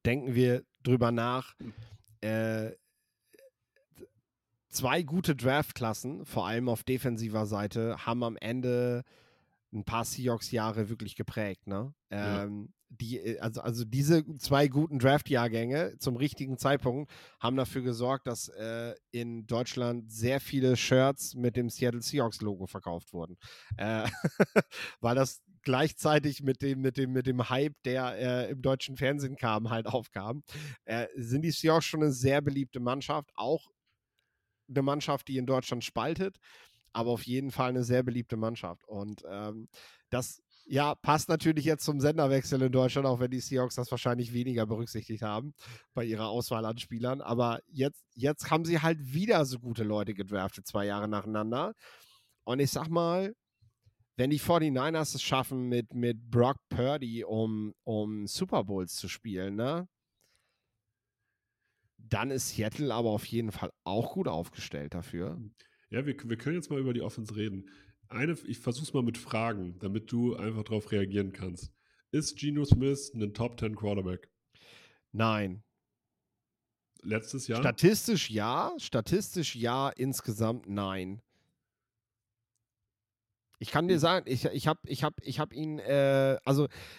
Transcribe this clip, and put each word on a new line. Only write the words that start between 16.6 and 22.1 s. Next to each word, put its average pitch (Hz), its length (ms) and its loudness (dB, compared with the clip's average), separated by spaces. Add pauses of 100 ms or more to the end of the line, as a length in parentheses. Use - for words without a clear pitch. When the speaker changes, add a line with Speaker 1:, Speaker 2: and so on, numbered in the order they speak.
Speaker 1:
haben 127 180 0
dafür 131 240 0
gesorgt, 123 460 -2
dass, 117 220 -6
äh, 113 440 -8 (160)
in 117 380 -6
Deutschland 120 640 -2
sehr 120 280 2
viele 127 380 4
Shirts 131 560 4
mit 123 220 0
dem 120 140 0
Seattle 120 340 -2
Seahawks-Logo 107 640 -2